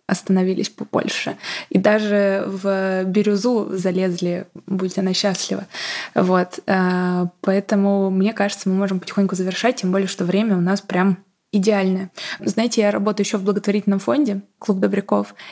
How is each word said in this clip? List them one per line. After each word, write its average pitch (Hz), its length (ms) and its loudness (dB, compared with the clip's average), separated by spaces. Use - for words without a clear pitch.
остановились 190 600 0
побольше, - 680 -4
и 196 100 2
даже 202 680 2
в 190 580 -2
бирюзу 208 680 2
залезли, 180 760 -2
будь 185 320 -4
она 185 160 0
счастлива. 190 520 -2
Вот, 185 500 2
э, 180 600 2
поэтому, 196 680 2
мне 190 220 2
кажется, 202 360 -2
мы 185 60 2
можем 196 240 0
потихоньку 190 380 0
завершать, 185 400 0
тем 185 160 0
более, 196 160 2
что - 160 -4
время 196 320 2
у 180 40 2
нас 185 200 2
прям 185 380 2
идеальное. 190 580 2
Знаете, 226 440 0
я 208 80 4
работаю 202 340 0
еще 208 140 -2
в 190 40 -4
благотворительном 196 560 0
фонде 233 440 0
«Клуб 196 200 -2
добряков», 202 560 0